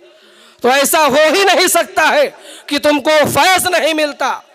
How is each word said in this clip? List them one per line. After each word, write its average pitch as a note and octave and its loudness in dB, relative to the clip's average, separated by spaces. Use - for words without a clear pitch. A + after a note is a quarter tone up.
तो A#3+ 2
ऐसा C#4 0
हो D4 2
ही F#4+ 0
नहीं F4+ 2
सकता E4 -2
है C4+ 0
कि C#4+ -2
तुमको D4+ 0
फैज़ F4+ 0
नहीं D#4+ -2
मिलता। C#4+ -4